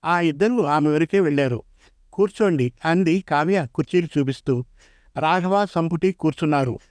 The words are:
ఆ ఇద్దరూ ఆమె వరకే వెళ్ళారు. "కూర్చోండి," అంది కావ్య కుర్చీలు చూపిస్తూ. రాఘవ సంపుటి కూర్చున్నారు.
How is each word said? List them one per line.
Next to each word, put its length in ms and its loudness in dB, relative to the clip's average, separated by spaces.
ఆ 140 0
ఇద్దరూ 440 0
ఆమె 260 2
వరకే 300 2
వెళ్ళారు. 440 0
"కూర్చోండి," 600 0
అంది 360 2
కావ్య 540 0
కుర్చీలు 320 -2
చూపిస్తూ. 460 -2
రాఘవ 460 0
సంపుటి 460 -2
కూర్చున్నారు. 680 -2